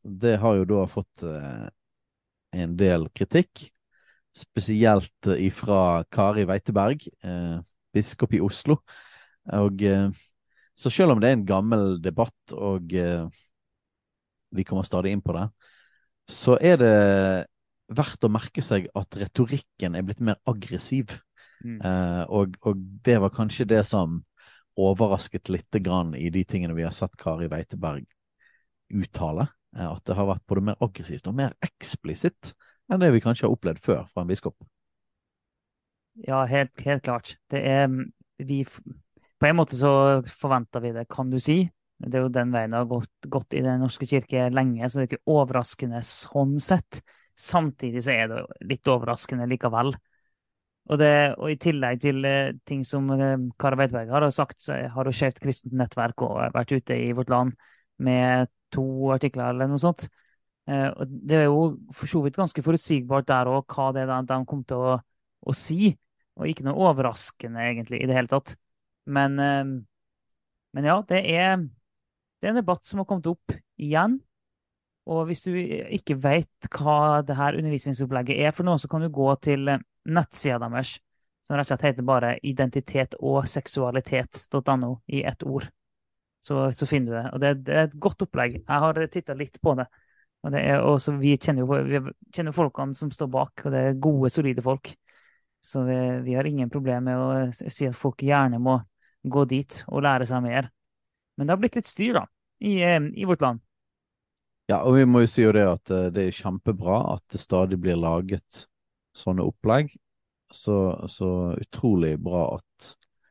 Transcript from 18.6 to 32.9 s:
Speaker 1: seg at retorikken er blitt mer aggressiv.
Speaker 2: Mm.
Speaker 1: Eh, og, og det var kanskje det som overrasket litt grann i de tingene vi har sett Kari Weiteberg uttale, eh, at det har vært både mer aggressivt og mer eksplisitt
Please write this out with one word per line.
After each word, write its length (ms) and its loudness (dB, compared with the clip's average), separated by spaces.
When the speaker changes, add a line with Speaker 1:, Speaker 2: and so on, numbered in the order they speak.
Speaker 1:
seg 340 0
at 220 -8
retorikken 800 -4
er 60 -4
blitt 180 -8
mer 240 0
aggressiv. 800 -6
Speaker 2:
Mm. 160 -12
Speaker 1:
Eh, 480 -2
og, 340 0
og 140 0
det 460 0
var 80 2
kanskje 360 -4
det 200 4
som 380 -2
overrasket 720 0
litt 220 -4
grann 320 -2
i 160 -6
de 140 0
tingene 320 -4
vi 80 -2
har 80 -4
sett 240 -6
Kari 320 -4
Weiteberg 560 -8
uttale, 560 -4
eh, 140 -8
at 160 -10
det 100 -4
har 120 0
vært 200 -4
både 140 0
mer 200 -2
aggressivt 460 -6
og 80 -4
mer 300 -2
eksplisitt 880 -6